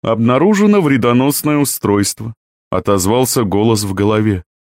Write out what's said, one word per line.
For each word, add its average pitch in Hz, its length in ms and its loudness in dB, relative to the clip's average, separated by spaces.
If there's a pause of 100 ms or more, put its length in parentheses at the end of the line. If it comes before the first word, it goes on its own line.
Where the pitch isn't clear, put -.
«Обнаружено 170 800 2
вредоносное 139 760 0
устройство», 110 760 -2 (380)
отозвался 101 720 0
голос 104 400 0
в 95 100 -6
голове. 104 500 0 (360)